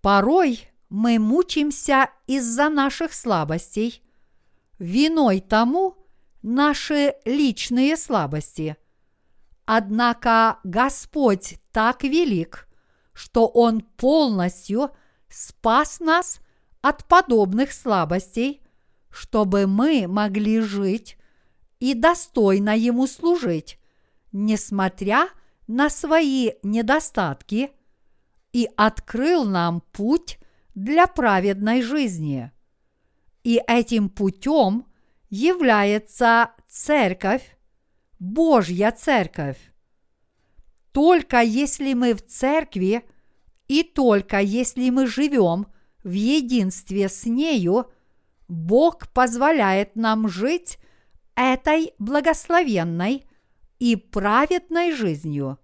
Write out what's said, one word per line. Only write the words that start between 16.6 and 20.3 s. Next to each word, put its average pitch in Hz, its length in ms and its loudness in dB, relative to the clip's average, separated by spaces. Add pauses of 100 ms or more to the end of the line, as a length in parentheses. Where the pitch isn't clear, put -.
от 294 260 -2
подобных 247 640 2
слабостей, 196 880 -4 (480)
чтобы 202 580 -2
мы 233 400 2
могли 208 520 0